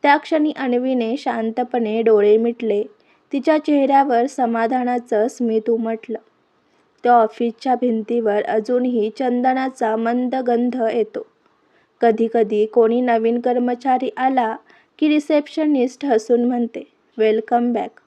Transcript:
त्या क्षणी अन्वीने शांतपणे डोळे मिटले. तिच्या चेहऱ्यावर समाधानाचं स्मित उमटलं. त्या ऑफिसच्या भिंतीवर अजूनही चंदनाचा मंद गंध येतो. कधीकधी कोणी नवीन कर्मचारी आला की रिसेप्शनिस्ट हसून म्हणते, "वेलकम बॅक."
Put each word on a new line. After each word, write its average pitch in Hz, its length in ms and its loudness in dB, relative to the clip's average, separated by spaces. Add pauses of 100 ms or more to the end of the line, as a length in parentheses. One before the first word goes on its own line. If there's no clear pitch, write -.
त्या 294 140 4
क्षणी 302 400 -2
अन्वीने 247 600 -2
शांतपणे 233 840 -4
डोळे 214 340 4
मिटले. 226 480 -2 (480)
तिच्या 302 260 0
चेहऱ्यावर 277 680 2
समाधानाचं 240 1000 -2
स्मित 226 420 -2
उमटलं. 226 480 -4 (840)
त्या 240 100 4
ऑफिसच्या 233 640 2
भिंतीवर 220 680 -2
अजूनही 233 760 0
चंदनाचा 254 760 -2
मंद 240 380 -2
गंध 240 480 -2 (100)
येतो. 226 340 -4 (760)
कधीकधी 220 680 2
कोणी 226 340 2
नवीन 233 400 0
कर्मचारी 247 760 -2
आला 254 400 0 (420)
की 311 100 2
रिसेप्शनिस्ट 294 960 0
हसून 240 400 2
म्हणते, 240 480 -4 (260)
"वेलकम 226 540 0
बॅक." 202 180 -4 (160)